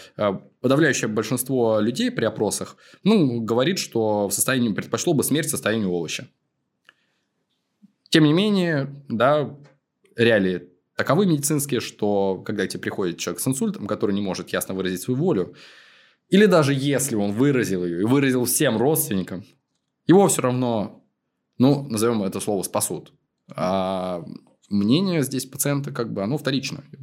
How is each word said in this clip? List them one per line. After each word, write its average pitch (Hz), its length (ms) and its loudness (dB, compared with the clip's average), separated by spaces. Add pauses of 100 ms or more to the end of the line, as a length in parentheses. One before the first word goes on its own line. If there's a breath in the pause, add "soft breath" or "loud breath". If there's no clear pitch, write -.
(180 loud breath)
э, 101 160 0 (280)
подавляющее 131 480 2
большинство 113 720 0
людей 135 300 -2
при 151 140 -2
опросах, 104 520 -4 (260 soft breath)
ну, 147 380 4
говорит, 127 380 0
что 107 500 0
в 98 40 -6
состоянии, 120 400 0
предпочло - 420 -2
бы 123 80 2
смерть 147 260 0
в - 20 -4
состоянии 107 360 -2
овоща. 85 400 -4 (1800 soft breath)
Тем 165 140 6
не 151 100 6
менее, 175 560 0 (200)
да, 127 480 0 (580)
реалии 98 480 4 (320)
таковы 151 300 2
медицинские, 143 560 0
что 98 640 -2
когда 101 220 -2
тебе - 140 -10
приходит 90 380 -4
человек - 220 -6
с - 60 -2
инсультом, 131 400 -4
который 104 280 -2
не 101 60 -2
может 90 280 -6
ясно 95 260 -4
выразить 92 260 -4
свою 127 180 -4
волю, 143 340 0 (760 loud breath)
или 202 180 6
даже 156 260 4
если 135 420 0
он 101 180 0
выразил 107 520 2
её 85 160 -2
и 104 40 0
выразил 127 400 2
всем 123 320 0
родственникам, 101 680 -2 (600)
его 185 200 8
всё - 160 0
равно, 123 600 -2 (560)
ну, 139 300 4
назовём 110 340 0
это 98 180 -4
слово, 101 220 -2
спасут. - 500 -6 (420)
А 92 680 -4 (440)
мнение 139 540 0
здесь 131 220 -6
пациента, 143 460 -4
как 113 220 -6
бы, 98 100 -4
оно 123 140 -2
вторично. - 460 -4 (200)